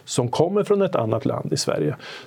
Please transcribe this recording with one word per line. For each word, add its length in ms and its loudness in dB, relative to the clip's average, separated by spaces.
som 240 0
kommer 340 2
från 180 2
ett 140 2
annat 300 0
land 280 -2
i 40 0
Sverige. 380 0